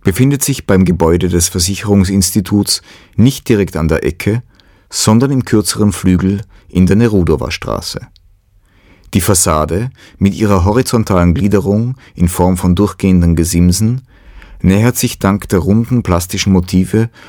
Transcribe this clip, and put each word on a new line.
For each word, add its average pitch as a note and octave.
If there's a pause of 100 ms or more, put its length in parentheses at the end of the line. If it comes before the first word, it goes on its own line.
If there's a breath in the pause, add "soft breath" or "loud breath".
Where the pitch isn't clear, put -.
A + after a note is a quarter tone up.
befindet C3+
sich -
beim F#2+
Gebäude E2+
des F2
Versicherungsinstituts G2 (340 loud breath)
nicht C3
direkt G2+
an D#2
der D#2
Ecke, G2+ (480 soft breath)
sondern A#2
im C3
kürzeren G#2+
Flügel F#2+ (260 soft breath)
in F2+
der G2
Nerudova-Straße. E2 (1080 soft breath)
Die G2
Fassade F2+ (260 loud breath)
mit G2
ihrer G2+
horizontalen G#2
Gliederung G#2 (180 loud breath)
in F2
Form F2+
von F2+
durchgehenden F2+
Gesimsen F2+ (540 soft breath)
nähert G#2
sich -
dank G2
der G2
runden A2+
plastischen F2+
Motive F#2 (180 loud breath)